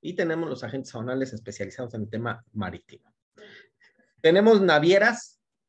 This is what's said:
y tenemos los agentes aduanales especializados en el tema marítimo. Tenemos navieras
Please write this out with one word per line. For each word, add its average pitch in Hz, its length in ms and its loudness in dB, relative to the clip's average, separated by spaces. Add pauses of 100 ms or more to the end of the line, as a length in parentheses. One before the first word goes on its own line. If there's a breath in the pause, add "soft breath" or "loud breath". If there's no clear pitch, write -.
y 175 140 -10
tenemos 165 340 -4
los 127 140 -10
agentes 127 320 -10
aduanales 127 360 -6
especializados 110 640 -12
en 110 100 -8
el 107 60 -12
tema 117 340 -8 (100)
marítimo. 90 600 -14 (1040 loud breath)
Tenemos 202 420 6
navieras 190 840 2 (260)